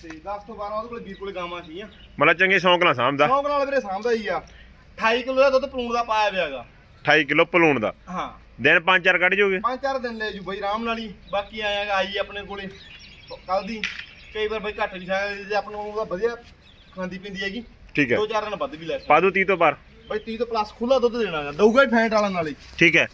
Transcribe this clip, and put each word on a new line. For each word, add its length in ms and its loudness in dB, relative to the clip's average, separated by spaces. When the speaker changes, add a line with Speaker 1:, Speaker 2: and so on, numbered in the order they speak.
Speaker 1:
ਤੇ 60 -18
ਦਸ 380 -12
ਤੋਂ 100 -16
ਬਾਰਾਂ 200 -8
ਉਹਦੇ 120 -6
ਕੋਲ 120 -12
ਵੀਰ 160 -14
ਕੋਲੇ 160 -10
ਗਾਵਾਂ 300 -10
ਸੀਗੀਆਂ। 240 -14
Speaker 2:
ਮਤਲਬ 160 6
ਚੰਗੇ 220 4
ਸ਼ੌਂਕ 240 4
ਨਾਲ 120 6
ਸਾਂਭਦਾ। 320 4
Speaker 1:
ਸ਼ੌਂਕ 220 2
ਨਾਲ 180 0
ਵੀਰੇ 140 0
ਸਾਂਭਦਾ 320 -4
ਹੀ 140 -2
ਆ। 120 -2
ਅਠਾਈ 840 -4
ਕਿਲੋ 120 -6
ਦਾ 160 4
ਦੁੱਧ 160 2
ਪਲੂਣ 260 -6
ਦਾ 100 0
ਪਾਇਆ 280 0
ਪਿਆ 140 -2
ਹੈਗਾ। 220 -8
Speaker 2:
ਅਠਾਈ 220 6
ਕਿਲੋ 200 4
ਪਲੂਣ 360 4
ਦਾ। 140 -2
Speaker 1:
ਹਾਂ। 540 -10
Speaker 2:
ਦਿਨ 180 6
ਪੰਜ 240 2
ਚਾਰ 140 4
ਕੱਢ 160 2
ਜੂਗੇ? 240 2
Speaker 1:
ਪੰਜ 220 -4
ਚਾਰ 180 -2
ਦਿਨ 180 -8
ਲੈ 140 -6
ਜੂ 120 -12
ਬਾਈ 160 -8
ਆਰਾਮ 260 -4
ਨਾਲ 140 -4
ਹੀ। 160 -12
ਬਾਕੀ 280 -6
ਆਇਆ 200 -2
ਹੈਗਾ 140 -4
ਆਈ 220 -2
ਆਪਣੇ 260 -6
ਕੋਲੇ 260 -12
ਕੱਲ੍ਹ 200 -2
ਦੀ। 160 -8
ਕਈ 140 -2
ਵਾਰ 120 -4
ਬਾਈ 120 -6
ਘੱਟ 120 -4
ਵੀ 120 -12
ਸਕਦੀ 380 -4
ਜੇ 100 -6
ਆਪਾਂ 180 -4
ਨੂੰ 80 -10
ਉਹਦਾ 240 -6
ਵਧੀਆ 320 -4
ਖਾਂਦੀ 220 -8
ਪੀਂਦੀ 240 -12
ਹੈਗੀ। 220 -6
Speaker 2:
ਠੀਕ 180 0
ਹੈ। 40 4
Speaker 1:
ਦੋ 100 0
ਚਾਰ 180 -4
ਦਿਨ 100 -8
ਵੱਧ 200 -6
ਵੀ 120 -16
ਲੈ 120 -4
ਸਕਦੀ। 100 -6
Speaker 2:
ਪਾ 120 6
ਦੂ 100 2
ਤੀਹ 160 0
ਤੋਂ 100 2
ਪਾਰ? 200 2
Speaker 1:
ਬਾਈ 100 -6
ਤੀਹ 200 -10
ਤੋਂ 80 -4
ਪਲੱਸ 260 -4
ਖੁੱਲਾ 260 0
ਦੁੱਧ 200 0
ਦੇਣਾ 200 -4
ਹੈਗਾ। 140 -6
ਦਊਗਾ 300 6
ਹੀ 40 4
ਫੈਂਟ 280 2
ਵਾਲਾ 140 2
ਨਾਲ 200 -2
ਹੀ। 60 -6
Speaker 2:
ਠੀਕ 180 6
ਹੈ। 180 4